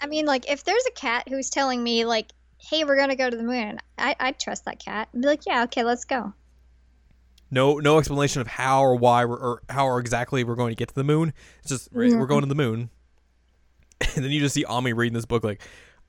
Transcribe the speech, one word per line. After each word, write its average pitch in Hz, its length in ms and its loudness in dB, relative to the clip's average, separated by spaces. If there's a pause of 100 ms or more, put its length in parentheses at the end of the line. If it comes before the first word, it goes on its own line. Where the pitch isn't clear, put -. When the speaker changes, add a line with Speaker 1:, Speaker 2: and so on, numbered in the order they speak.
Speaker 1:
I 285 60 -6
mean, 302 180 -2
like, 269 240 0
if 277 140 -4
there's 466 240 0
a 466 40 -2
cat 240 380 -4
who's 269 200 -6
telling 262 340 -2
me, 233 220 0
like, 226 280 -2 (240)
"Hey, 311 260 -4
we're 277 140 2
gonna 277 180 2
go 254 140 -2
to 240 80 -4
the 226 60 -6
moon," 233 340 -4 (200)
I, 269 220 0
I'd 254 200 -2
trust - 260 -10
that - 140 -8
cat. 214 340 -8
I'd 240 80 -4
be 277 60 2
like, 302 180 0
"Yeah, 269 200 2
okay, 240 180 -4
let's 240 220 -2
go." 226 280 -4 (1160)
Speaker 2:
No, 135 280 4
no 151 220 6
explanation 143 420 0
of 110 60 -4
how 135 360 2
or 127 120 6
why 120 300 6
we're, 120 120 -4
or 120 320 -4
how 135 180 0
or 123 120 0
exactly 120 440 -2
we're 117 120 -4
going 120 160 -2
to 110 40 -6
get 120 140 -6
to - 60 -20
the 139 80 -2
moon. 156 280 2 (300)
It's - 80 -12
just, - 240 -6
"Right, 247 160 2
Speaker 1:
Yeah. 233 80 6
Speaker 2:
we're 135 80 0
going 143 160 2
to 139 80 -2
the 139 60 0
moon." 117 400 -2
<laughs> - 40 -20 (1160)
And 135 80 -2
then 135 80 -2
you 147 80 2
just 143 140 2
see 143 120 0
Ami 123 280 -2
reading 117 220 0
this 113 100 -4
book 117 180 0
like, 104 180 -4 (480)